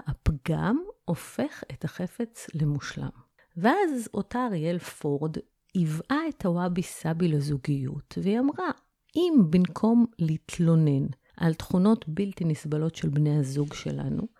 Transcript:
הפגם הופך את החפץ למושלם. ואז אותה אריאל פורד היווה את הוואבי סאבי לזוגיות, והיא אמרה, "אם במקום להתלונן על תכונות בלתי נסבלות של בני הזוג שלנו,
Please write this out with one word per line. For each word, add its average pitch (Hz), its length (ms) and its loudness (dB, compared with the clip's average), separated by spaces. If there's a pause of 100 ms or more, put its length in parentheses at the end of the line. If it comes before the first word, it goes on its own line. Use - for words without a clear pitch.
הפגם 160 760 0 (220)
הופך - 680 -6
את - 120 -10
החפץ - 720 -8
למושלם. 147 560 -2 (480)
ואז 262 560 2
אותה 240 320 -2
אריאל 175 340 -2
פורד 151 580 -4 (360)
היווה 165 440 0 (120)
את - 160 -8
הוואבי 175 380 0
סאבי 165 440 -2
לזוגיות, 143 920 -2
והיא 202 180 2
אמרה, 294 300 0 (460)
"אם 320 340 6
במקום 214 560 4 (140)
להתלונן 160 840 2 (320)
על 165 160 2
תכונות 196 540 2
בלתי 185 380 -4
נסבלות 156 500 -2
של 160 140 -2
בני 147 280 2
הזוג 143 360 -2
שלנו, 143 540 -6 (120)